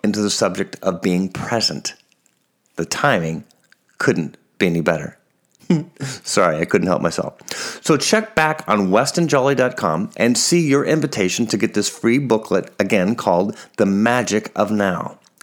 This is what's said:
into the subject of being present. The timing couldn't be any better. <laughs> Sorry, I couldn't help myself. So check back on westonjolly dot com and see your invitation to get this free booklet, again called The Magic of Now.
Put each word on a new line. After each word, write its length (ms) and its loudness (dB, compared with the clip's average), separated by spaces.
into 160 0
the 100 0
subject 520 -2
of 200 -2
being 280 0
present. 640 -4
The 100 -6
timing 600 -2
couldn't 380 0
be 80 2
any 140 0
better. 380 -2
<laughs> 160 2
Sorry, 580 0
I 60 -2
couldn't 220 0
help 160 0
myself. 320 -4
So 120 4
check 400 -2
back 320 0
on 200 2
westonjolly 680 2
dot 200 0
com 400 -2
and 220 2
see 280 2
your 180 2
invitation 640 0
to 100 -2
get 160 -2
this 160 -2
free 280 0
booklet, 600 0
again 380 0
called 400 0
The 80 2
Magic 720 0
of 160 0
Now. 480 -2